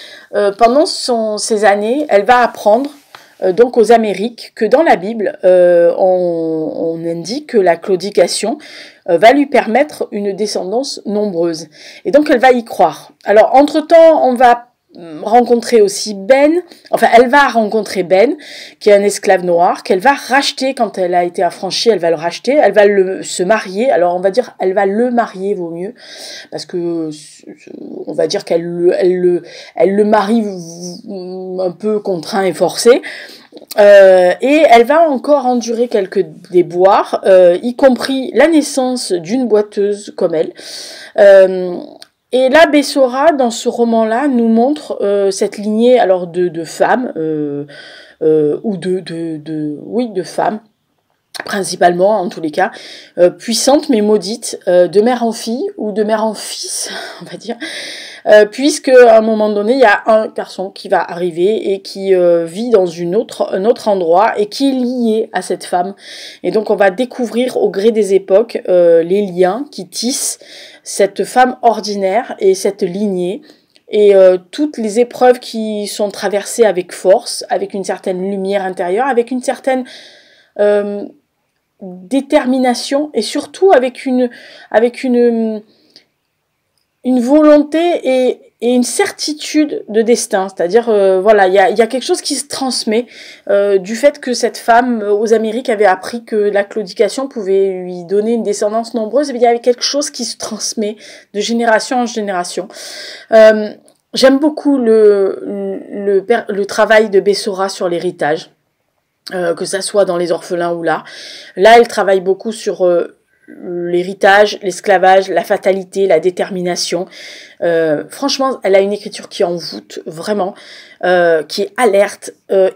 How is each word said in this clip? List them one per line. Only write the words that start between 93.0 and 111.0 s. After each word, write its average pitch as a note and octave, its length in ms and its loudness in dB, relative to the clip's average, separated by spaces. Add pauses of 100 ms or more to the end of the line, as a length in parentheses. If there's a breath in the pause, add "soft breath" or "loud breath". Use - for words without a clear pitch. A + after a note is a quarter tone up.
euh, G3+ 300 2
du G3 180 -8
fait C#4+ 240 2
que B3 140 -4
cette A#3 240 -4
femme, A#3+ 420 2
euh, G#3 140 -2
aux G#3 180 0
Amériques A3 380 -2
avait G#3 160 2
appris F#3 360 -2
que A3+ 140 -6
la G3+ 280 0
claudication G#3+ 640 -4
pouvait G3 400 -2
lui F3+ 360 -10
donner G#3 300 -2
une A3+ 80 -2
descendance G#3 500 -4
nombreuse. A#3 380 -2
Et B3 40 -8
il - 60 -2
y A#3+ 60 4
avait A#3 140 2
quelque A#3+ 220 -2
chose D4 280 -4
qui A#3+ 160 -12
se - 100 -12
transmet G#3+ 600 -8 (360 loud breath)
de G3+ 80 -6
génération A#3 600 0
en A#3+ 60 -2
génération. G3+ 640 -6 (640 loud breath)
Euh, A3 380 6 (420)
j'aime C4 260 4
beaucoup D4 380 -2
le, G#3+ 720 2
le, G3 580 -10
le G3 220 0
per-, A3+ 240 0
le G3 160 -4
travail G#3+ 420 2
de G3 120 2
Bessora F#3+ 500 -2
sur F#3+ 180 -6
l'héritage. E3+ 640 -4 (840)
Euh, F3 220 -2
que F#3 100 -8
ça F#3+ 160 -6
soit G3+ 240 0
dans F3 120 -2
Les F3 160 -2
Orphelins E3+ 400 -4
ou E3+ 100 -8
là. E3+ 220 -4 (500 loud breath)